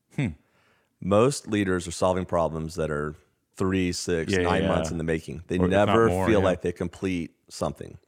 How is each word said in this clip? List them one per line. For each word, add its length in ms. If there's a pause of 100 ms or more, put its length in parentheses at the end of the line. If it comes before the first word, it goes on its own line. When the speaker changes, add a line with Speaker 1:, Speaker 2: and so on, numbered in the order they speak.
(140)
Speaker 1:
Hmm. 140 (720)
Speaker 2:
Most 480
leaders 400
are 40
solving 320
problems 520
that 140
are 260 (400)
three, 340
six, 420
Speaker 1:
Yeah, 100
Speaker 2:
nine 200
Speaker 1:
yeah. 60
Speaker 2:
months 220
in 80
the 60
making. 440
They 100
Speaker 1:
Or 60
if 80
not 160
Speaker 2:
never 200
Speaker 1:
more, 180
Speaker 2:
feel 140
Speaker 1:
yeah. 60
Speaker 2:
like 160
they 100
complete 600 (160)
something. 600